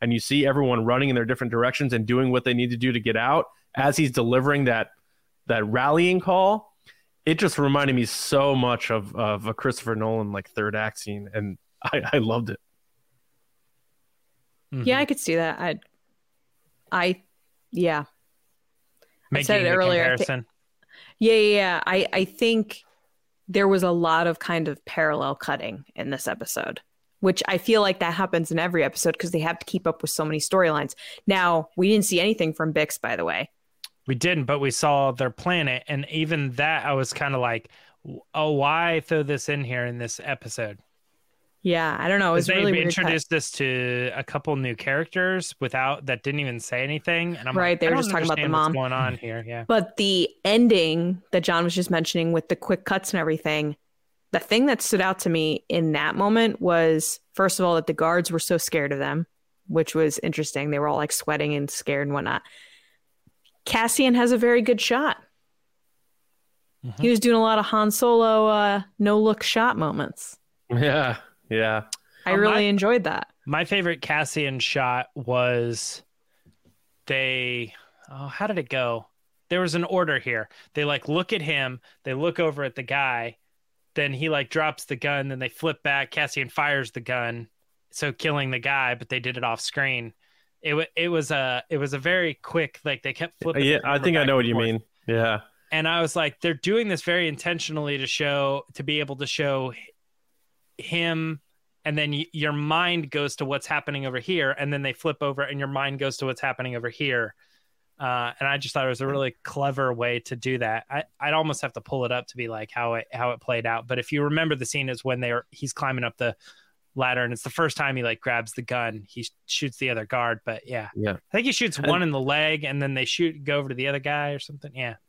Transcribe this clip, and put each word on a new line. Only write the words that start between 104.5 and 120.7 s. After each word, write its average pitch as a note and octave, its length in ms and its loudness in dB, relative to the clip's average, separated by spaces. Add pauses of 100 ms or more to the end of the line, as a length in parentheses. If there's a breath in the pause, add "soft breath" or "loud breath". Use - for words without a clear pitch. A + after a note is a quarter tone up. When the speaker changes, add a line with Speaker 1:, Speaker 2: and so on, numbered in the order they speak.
Speaker 2:
and C#3+ 200 -4
then C#3 100 -4
they C3+ 100 -4
flip D3+ 280 -4
over C#3 220 -2
and C#3 160 -6
your C#3 100 -4
mind C#3 300 -4
goes C#3 200 -4
to C3+ 80 -4
what's C3 140 -4
happening B2+ 360 -4
over A#2 120 -6
here." A#2+ 460 -4 (640)
Uh, B2 420 -4
and C#3 80 -2
I C#3 100 0
just C3+ 160 -8
thought C#3 120 0
it - 20 0
was B2+ 120 -4
a C3+ 60 -4
really C3+ 360 -4
clever C3+ 500 -2
way A#2+ 280 -2
to - 160 -10
do B2+ 220 -4
that. A2+ 320 -2
I, C#3+ 140 -6 (160)
I'd D3 140 -2
almost D#3 280 0
have - 120 -6
to A#2 60 -10
pull C3 240 -4
it A#2+ 80 -2
up B2 160 -4
to - 80 -18
be A#2+ 120 -8
like A2 240 -10
how A#2 220 -2
it, A2+ 180 -4
how B2 200 -2
it A2+ 80 -8
played A#2 260 -2
out. A#2 200 -4
But B2 120 -4
if A#2+ 140 -6
you D3 120 0
remember D3+ 320 0
the B2 100 -6
scene C#3 220 -4
is B2+ 160 -8
when B2+ 160 -2
they're, A#2+ 300 -2
he's - 220 -10
climbing C3 320 -4
up A#2 120 -6
the A#2 200 -2 (580 soft breath)
ladder, B2+ 300 0
and A#2+ 80 -4
it's A#2 100 -10
the C3+ 80 -8
first D#3+ 260 -2
time C#3 200 -2
he, B2+ 80 -4
like, A2+ 160 -2
grabs A#2 320 -4
the B2 100 -10
gun. A2+ 460 -6
He A#2+ 160 -12
sh-, - 60 -10 (160)
shoots - 320 -6
the C3 120 -2
other A2+ 160 -4
guard, A#2+ 380 -2
but A2+ 240 -8
yeah. A2+ 260 -8